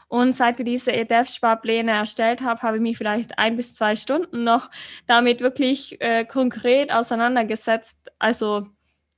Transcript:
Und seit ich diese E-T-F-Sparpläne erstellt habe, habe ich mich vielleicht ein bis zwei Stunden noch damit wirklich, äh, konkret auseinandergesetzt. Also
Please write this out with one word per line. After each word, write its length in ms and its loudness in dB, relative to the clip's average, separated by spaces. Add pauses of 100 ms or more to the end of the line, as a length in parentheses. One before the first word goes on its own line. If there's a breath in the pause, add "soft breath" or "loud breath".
Und 260 2
seit 280 2
ich 60 -6
diese 260 -2
E-T-F-Sparpläne 1000 0
erstellt 520 0
habe, 200 -2
habe 140 0
ich 60 -2
mich 140 0
vielleicht 440 -4
ein 160 0
bis 180 -6
zwei 220 0
Stunden 480 -4
noch 260 2 (380 loud breath)
damit 320 4
wirklich, 600 -2
äh, 240 0
konkret 680 0
auseinandergesetzt. 1300 -2
Also 480 0 (500)